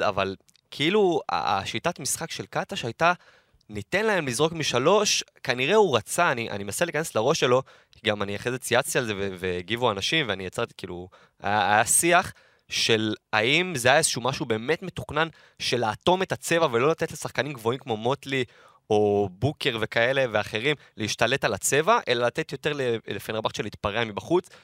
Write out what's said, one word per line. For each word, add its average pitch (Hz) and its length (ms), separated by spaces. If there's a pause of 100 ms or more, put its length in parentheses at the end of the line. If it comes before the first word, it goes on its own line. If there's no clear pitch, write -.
אבל 95 280 (360)
כאילו, 180 580
ה-, 92 280
השיטת 113 420
משחק 160 320
של - 140
קטש 185 400
הייתה, 165 280 (560)
"ניתן 107 360
להם 185 220
לזרוק 147 260
משלוש", 170 680 (200)
כנראה 131 320
הוא 185 220
רצה, 170 340
אני, 117 180
אני 101 140
מנסה 101 220
להיכנס 165 300
לראש 127 240
שלו, 131 240 (280)
כי - 140
גם 104 160
אני 101 140
אחרי 123 160
זה 131 60
צייצתי 123 400
על 127 80
זה 107 120
ו-, 98 220
והגיבו 92 520
אנשים, 135 380
ואני 95 160
יצרתי, 117 320
כאילו, 90 320 (300)
היה, 101 340
היה 107 120
שיח 175 480 (360)
של 110 440 (200)
האם 147 420
זה 123 140
היה 143 80
איזשהו 147 240
משהו 135 240
באמת 117 360
מתוכנן, 160 460 (320)
של 123 200
לאטום 120 420
את 185 100
הצבע 165 400
ולא 120 180
לתת 165 220
לשחקנים 139 420
גבוהים 117 260
כמו 113 180
מוטלי, 131 460 (460)
או 104 420
בוקר 123 500
וכאלה 127 500
ואחרים, 110 440 (220)
להשתלט 117 480
על 120 80
הצבע, 160 540
אלא 120 180
לתת 156 260
יותר 147 220
ל-, 127 240 (100)
לפנרבכצ'ה 110 560
להתפרע 104 400
מבחוץ. 110 460 (140)